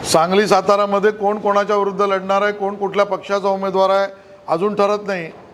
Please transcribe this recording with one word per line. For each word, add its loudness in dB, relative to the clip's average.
सांगली 2
सातारामध्ये 2
कोण -2
कोणाच्या 0
विरुद्ध 0
लढणार 0
आहे, 0
कोण -6
कुठल्या 0
पक्षाचा -4
उमेदवार 0
आहे, 2
अजून -2
ठरत 0
नाही. -6